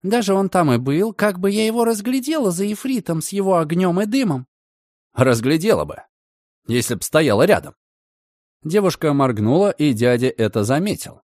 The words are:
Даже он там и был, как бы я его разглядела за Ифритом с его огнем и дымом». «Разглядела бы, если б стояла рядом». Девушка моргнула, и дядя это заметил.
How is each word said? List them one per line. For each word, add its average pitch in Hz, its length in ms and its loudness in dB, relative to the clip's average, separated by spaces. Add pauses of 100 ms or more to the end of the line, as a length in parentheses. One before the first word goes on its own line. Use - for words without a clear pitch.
Даже 196 300 0
он 196 160 0
там 165 220 2
и 120 60 4
был, 151 360 0
как 202 260 -2
бы 196 120 0
я 214 140 0
его 226 180 0
разглядела 240 680 -2
за 196 200 -2
Ифритом 202 500 -4
с - 80 -8
его 190 280 0
огнем 170 440 0
и 220 40 0
дымом». 208 400 -2 (680)
«Разглядела 127 720 2
бы, 71 120 -14 (720)
если 117 280 -2
б - 80 -10
стояла 135 400 2
рядом». - 320 0 (880)
Девушка 165 500 0
моргнула, 117 580 2
и 127 220 0
дядя 120 340 2
это 110 360 0
заметил. 143 680 -4